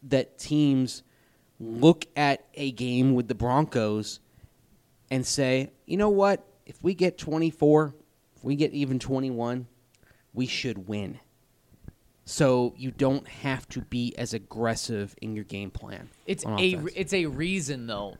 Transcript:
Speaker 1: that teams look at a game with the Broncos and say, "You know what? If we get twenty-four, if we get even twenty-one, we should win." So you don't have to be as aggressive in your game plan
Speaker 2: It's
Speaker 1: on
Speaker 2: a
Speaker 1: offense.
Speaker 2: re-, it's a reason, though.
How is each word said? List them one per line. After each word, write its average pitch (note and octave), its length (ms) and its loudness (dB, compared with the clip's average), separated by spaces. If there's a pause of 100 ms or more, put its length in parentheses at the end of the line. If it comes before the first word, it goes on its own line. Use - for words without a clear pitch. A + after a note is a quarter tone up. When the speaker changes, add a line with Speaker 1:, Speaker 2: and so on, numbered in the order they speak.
Speaker 1:
that C3 340 0
teams C#3 640 2 (580)
look A#2+ 460 4 (100)
at C#3+ 380 0
a C#3 180 -4
game B2+ 420 2
with A#2+ 140 0
the B2 60 -2
Broncos A#2 880 0 (880)
and C3 160 -2
say, C3 460 0 (120)
"You F3+ 140 -4
know G#3 100 4
what? G3 380 4 (180)
If - 180 -18
we F#3 120 2
get F3 240 0
twenty-four, D#3 760 4 (420)
if - 80 -20
we C#3 120 0
get D3 160 2
even C3+ 260 -2
twenty-one, B2+ 680 -4 (680)
we B2 140 -2
should G2 420 -6
win." G#2 300 -6 (1040)
So B2+ 520 2
you C3 160 -8
don't C3+ 360 0
have C3 420 -8
to B2 120 -10
be A#2+ 340 -4
as A#2+ 180 -8
aggressive A2 880 -4
in A2 140 -8
your G#2+ 80 -8
game G2+ 260 -10
plan - 380 -14 (180)
Speaker 2:
It's - 180 -6
Speaker 1:
on G#2+ 140 -2
Speaker 2:
a F#3 140 2
Speaker 1:
offense. E3 120 -4
Speaker 2:
re-, F#3 120 -8
it's F#3 160 -4
a F3+ 140 0
reason, D3 600 -4
though. G2+ 340 -8